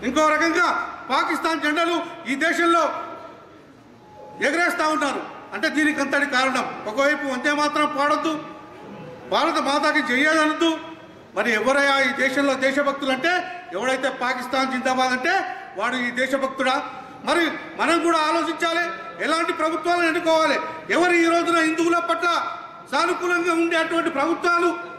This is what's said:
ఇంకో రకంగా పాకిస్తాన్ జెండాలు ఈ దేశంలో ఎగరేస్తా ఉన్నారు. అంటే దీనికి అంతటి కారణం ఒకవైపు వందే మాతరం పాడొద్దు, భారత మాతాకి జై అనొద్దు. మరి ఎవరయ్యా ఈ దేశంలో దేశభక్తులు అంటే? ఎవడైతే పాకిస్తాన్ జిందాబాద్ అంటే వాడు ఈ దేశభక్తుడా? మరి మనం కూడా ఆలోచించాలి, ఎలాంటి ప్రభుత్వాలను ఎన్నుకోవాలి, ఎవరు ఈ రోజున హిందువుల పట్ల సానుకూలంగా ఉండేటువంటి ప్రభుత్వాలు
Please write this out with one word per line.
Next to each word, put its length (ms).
ఇంకో 160
రకంగా 340
పాకిస్తాన్ 520
జెండాలు 320
ఈ 20
దేశంలో 400
ఎగరేస్తా 380
ఉన్నారు. 260
అంటే 240
దీనికి 260
అంతటి 320
కారణం 320
ఒకవైపు 420
వందే 300
మాతరం 360
పాడొద్దు, 360
భారత 240
మాతాకి 420
జై 100
అనొద్దు. 380
మరి 120
ఎవరయ్యా 360
ఈ 40
దేశంలో 320
దేశభక్తులు 500
అంటే? 160
ఎవడైతే 340
పాకిస్తాన్ 540
జిందాబాద్ 420
అంటే 160
వాడు 180
ఈ 40
దేశభక్తుడా? 560
మరి 160
మనం 240
కూడా 140
ఆలోచించాలి, 560
ఎలాంటి 360
ప్రభుత్వాలను 500
ఎన్నుకోవాలి, 460
ఎవరు 160
ఈ 80
రోజున 240
హిందువుల 300
పట్ల 160
సానుకూలంగా 680
ఉండేటువంటి 560
ప్రభుత్వాలు 500